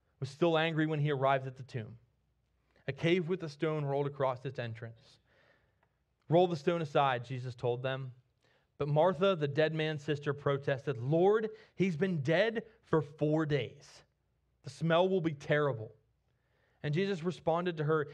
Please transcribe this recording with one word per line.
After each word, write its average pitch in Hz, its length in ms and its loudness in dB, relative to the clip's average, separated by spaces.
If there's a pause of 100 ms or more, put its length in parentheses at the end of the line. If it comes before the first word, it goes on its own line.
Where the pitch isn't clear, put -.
(200)
was 135 80 -6
still 170 280 2
angry 156 300 2
when 156 140 -2
he 147 100 2
arrived 135 360 2
at 127 100 -10
the 135 80 -16
tomb. 113 320 -10 (920)
"A 139 40 -4
cave 170 360 0
with 175 140 -4
a 160 60 -8
stone 156 360 -2
rolled 143 220 0
across 131 380 -2
its 131 140 -8
entrance." 113 600 -12 (1120)
"Roll 175 180 4
the 170 100 -4
stone 170 260 -2
aside," 139 420 0
Jesus 127 300 -8
told 123 280 -4
them. 131 300 -6 (640)
But 143 120 -2
Martha, 175 480 4
the 147 120 -2
dead 156 240 2
man's 156 300 -2
sister, 147 320 -2
protested, 143 640 -2
"Lord, 185 500 2 (280)
he's 180 200 0
been 180 260 0
dead 196 420 0 (200)
for 160 160 2
four 151 460 0
days. - 560 -6 (640)
The 135 60 -12
smell 165 380 4
will 190 140 2
be 160 100 0
terrible." 143 640 -2 (880)
And 151 100 -2
Jesus 190 300 -2
responded 170 560 -2
to 156 60 -2
her, 147 300 2